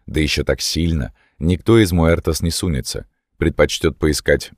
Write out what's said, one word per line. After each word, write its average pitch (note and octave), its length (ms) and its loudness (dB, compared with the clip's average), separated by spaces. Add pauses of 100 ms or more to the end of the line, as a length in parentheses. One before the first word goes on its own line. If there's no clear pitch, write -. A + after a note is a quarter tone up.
да - 140 -2
ещё C#2+ 240 -2
так C#2 160 -2
сильно, D#2+ 540 -2 (240)
никто F2+ 400 2
из F#2+ 140 4
Муэртос E2 500 2
не E2+ 80 -2
сунется, D#2 560 -6 (300)
предпочтёт D2+ 640 0
поискать D2 600 0